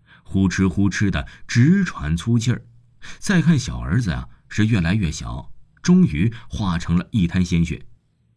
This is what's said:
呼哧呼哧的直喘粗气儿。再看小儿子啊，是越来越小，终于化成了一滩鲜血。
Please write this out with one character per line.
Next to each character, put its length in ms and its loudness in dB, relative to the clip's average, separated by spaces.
呼 240 0
哧 220 2
呼 200 0
哧 200 0
的 180 -4
直 380 4
喘 320 -4
粗 240 0
气 140 -2
儿。 120 -8
再 220 2
看 180 4
小 200 -6
儿 200 -2
子 120 -2
啊， 180 -8
是 180 0
越 140 2
来 140 0
越 180 0
小， 400 -12
终 240 6
于 280 0
化 300 -4
成 200 0
了 140 -4
一 160 2
滩 160 0
鲜 220 2
血。 200 -8